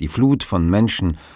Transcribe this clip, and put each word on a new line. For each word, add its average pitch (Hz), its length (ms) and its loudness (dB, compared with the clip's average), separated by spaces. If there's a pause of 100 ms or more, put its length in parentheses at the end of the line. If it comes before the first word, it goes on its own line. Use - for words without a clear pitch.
Die 76 80 -4
Flut 131 340 0
von 85 260 0
Menschen 95 500 0 (180)